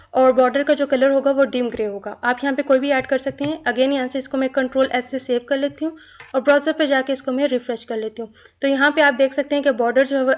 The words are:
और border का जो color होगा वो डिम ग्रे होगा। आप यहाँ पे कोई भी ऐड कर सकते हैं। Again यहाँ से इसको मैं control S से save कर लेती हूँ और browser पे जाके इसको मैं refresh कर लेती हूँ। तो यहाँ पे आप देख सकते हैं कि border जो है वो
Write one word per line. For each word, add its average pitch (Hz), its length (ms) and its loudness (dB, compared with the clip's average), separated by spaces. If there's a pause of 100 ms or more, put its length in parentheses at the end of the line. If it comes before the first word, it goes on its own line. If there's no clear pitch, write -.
(140)
और 262 200 6
border 254 300 2
का 294 100 2
जो 277 140 0
color 269 240 2
होगा 269 200 2
वो 269 140 2
डिम 247 240 -2
ग्रे 220 160 -6
होगा। 202 260 -8 (120)
आप 247 200 -2
यहाँ 277 120 -2
पे 277 80 -2
कोई 269 160 4
भी 285 100 -2
ऐड 262 180 0
कर 269 100 0
सकते 269 280 -6
हैं। 320 180 -6
Again 254 300 0
यहाँ 254 140 -2
से 262 120 -6
इसको 262 180 -6
मैं 262 120 0
control 262 440 0
S 247 180 -4
से 269 80 -6
save 247 300 -4
कर 277 80 0
लेती 285 280 -4
हूँ 320 100 -8 (400)
और 262 60 0
browser 285 320 2
पे 311 140 0
जाके 269 260 0
इसको 262 180 -6
मैं 269 160 0
refresh 240 360 -4
कर 226 140 -8
लेती 220 240 -8
हूँ। 220 100 -12 (300)
तो 277 60 -2
यहाँ 277 240 2
पे 302 100 2
आप 285 120 4
देख 269 200 2
सकते 285 220 -2
हैं 285 80 -2
कि 285 80 2
border 240 340 2
जो 277 120 -2
है 262 60 0
वो 262 140 2